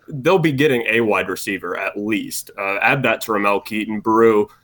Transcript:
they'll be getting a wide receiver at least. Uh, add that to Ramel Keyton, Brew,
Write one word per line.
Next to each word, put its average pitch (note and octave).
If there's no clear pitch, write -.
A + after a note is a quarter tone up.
they'll D#3+
be D#3+
getting C3
a A2+
wide F#2+
receiver F2+
at F#2+
least. G#2
Uh, G2
add B2+
that A2
to A2+
Ramel G2+
Keyton, G#2+
Brew, A2